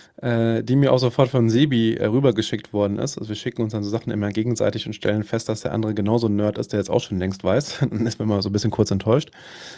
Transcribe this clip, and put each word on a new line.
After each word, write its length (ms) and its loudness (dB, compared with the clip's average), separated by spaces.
äh, 460 0
die 120 2
mir 160 6
auch 60 6
sofort 320 2
von 200 4
Sebi, 440 4
äh, 140 -2
rübergeschickt 640 0
worden 240 0
ist. 200 -4
Also 120 -10
wir 60 -4
schicken 260 -6
uns 100 -2
dann 120 -4
so 60 -4
Sachen 220 -4
immer 180 -2
gegenseitig 580 -2
und 60 -8
stellen 300 -2
fest, 240 -4
dass 140 -4
der 120 -4
andere 200 -2
genauso 340 2
ein 80 2
Nerd 220 0
ist, 160 -6
der 60 0
jetzt 100 -4
auch 120 2
schon 180 -4
längst 240 -4
weiß. 360 0
<laughs> 120 0
Dann 160 -2
ist 120 -6
man 100 -2
immer 120 2
so 80 -2
ein 40 -4
bisschen 180 0
kurz 200 -4
enttäuscht. 400 0